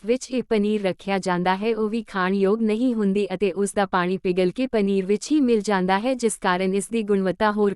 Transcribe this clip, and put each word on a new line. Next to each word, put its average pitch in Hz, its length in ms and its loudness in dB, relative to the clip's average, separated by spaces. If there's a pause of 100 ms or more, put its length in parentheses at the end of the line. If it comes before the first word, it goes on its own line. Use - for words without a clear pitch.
ਵਿੱਚ 240 260 -2
ਇਹ 247 120 -2
ਪਨੀਰ 208 400 0
ਰੱਖਿਆ 196 340 -2
ਜਾਂਦਾ 180 380 0
ਹੈ 220 200 -2
ਉਹ 214 140 -2
ਵੀ 226 140 -4
ਖਾਣ 190 300 -2
ਯੋਗ 202 280 2
ਨਹੀਂ 226 320 0
ਹੁੰਦੀ 202 400 0
ਅਤੇ 190 180 0
ਉਸ 190 220 -2
ਦਾ 202 120 2
ਪਾਣੀ 185 320 0
ਪਿਘਲ 185 340 0
ਕੇ 254 160 -2
ਪਨੀਰ 196 380 0
ਵਿੱਚ 202 260 -2
ਹੀ 302 100 4
ਮਿਲ 240 200 2
ਜਾਂਦਾ 190 380 0
ਹੈ, 247 140 -2
ਜਿਸ 240 240 -2
ਕਾਰਨ 190 360 0
ਇਸ 196 160 -2
ਦੀ 226 140 -2
ਗੁਣਵੱਤਾ 202 480 0
ਹੋਰ 202 240 0